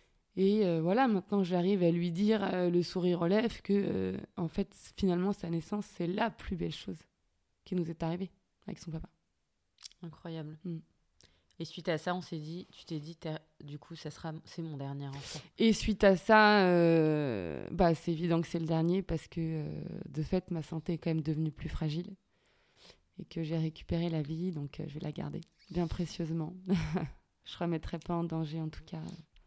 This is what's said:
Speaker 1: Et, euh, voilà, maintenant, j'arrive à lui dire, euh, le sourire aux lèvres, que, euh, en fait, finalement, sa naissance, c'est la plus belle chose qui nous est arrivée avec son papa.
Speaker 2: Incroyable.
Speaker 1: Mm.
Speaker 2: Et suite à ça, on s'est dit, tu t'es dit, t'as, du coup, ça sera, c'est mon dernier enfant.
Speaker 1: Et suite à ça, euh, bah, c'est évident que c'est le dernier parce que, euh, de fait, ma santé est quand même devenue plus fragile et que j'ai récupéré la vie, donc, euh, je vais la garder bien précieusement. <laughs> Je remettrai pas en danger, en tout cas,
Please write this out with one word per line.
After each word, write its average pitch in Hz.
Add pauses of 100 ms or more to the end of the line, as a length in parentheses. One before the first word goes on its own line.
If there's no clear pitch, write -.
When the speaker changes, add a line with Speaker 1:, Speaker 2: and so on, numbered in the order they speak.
(360)
Speaker 1:
Et, 196
euh, 165
voilà, 208
maintenant, 202
j'arrive 180
à 170
lui 175
dire, 208
euh, 185
le 175
sourire 175
aux 170
lèvres, 220
que, -
euh, 190 (180)
en 170
fait, - (220)
finalement, 185
sa 180
naissance, 170
c'est -
la 208
plus -
belle 165
chose - (640)
qui -
nous 165
est 165
arrivée 175 (360)
avec -
son -
papa. 156 (920)
Speaker 2:
Incroyable. 160
Speaker 1:
Mm. 170 (800)
Speaker 2:
Et 170
suite 160
à 165
ça, 175
on 180
s'est 170
dit, 160
tu -
t'es 160
dit, 160
t'as, 156 (260)
du 147
coup, -
ça 151
sera, 160 (100)
c'est -
mon 160
dernier 139
enfant. 139 (160)
Speaker 1:
Et 226
suite 208
à 196
ça, 214
euh, 151
bah, 170
c'est 170
évident 165
que 165
c'est -
le 165
dernier 165
parce 165
que, -
euh, 156 (280)
de 151
fait, 180
ma 175
santé 160
est 160
quand -
même 160
devenue 156
plus -
fragile 160 (1040)
et -
que -
j'ai 160
récupéré 165
la 160
vie, 160
donc, 143
euh, -
je 139
vais 147
la 151
garder 147 (300)
bien 170
précieusement. 165 (120)
<laughs> 165
Je -
remettrai 170
pas 175
en 170
danger, 160
en 156
tout 156
cas, 165 (460)